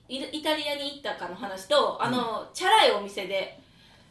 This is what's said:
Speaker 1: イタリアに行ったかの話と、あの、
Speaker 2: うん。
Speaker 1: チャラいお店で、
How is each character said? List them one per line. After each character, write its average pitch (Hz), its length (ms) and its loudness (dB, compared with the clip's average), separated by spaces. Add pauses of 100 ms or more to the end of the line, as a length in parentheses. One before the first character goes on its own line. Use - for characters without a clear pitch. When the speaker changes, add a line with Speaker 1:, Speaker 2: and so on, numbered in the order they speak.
Speaker 1:
イ 285 340 -8
タ 311 140 0
リ 294 120 -4
ア 285 60 -2
に 285 200 -6
行 - 60 -16
っ - 20 -20
た 202 140 -6
か 175 120 -8
の 185 80 -12
話 196 320 -10
と、 285 340 4
あ 233 80 2
の、 233 300 -2
Speaker 2:
う - 40 -10
ん。 - 100 -16
Speaker 1:
チ 349 100 -4
ャ 370 40 4
ラ 415 180 8
い 233 60 6
お 208 100 -2
店 202 240 -8
で、 190 340 -4 (500)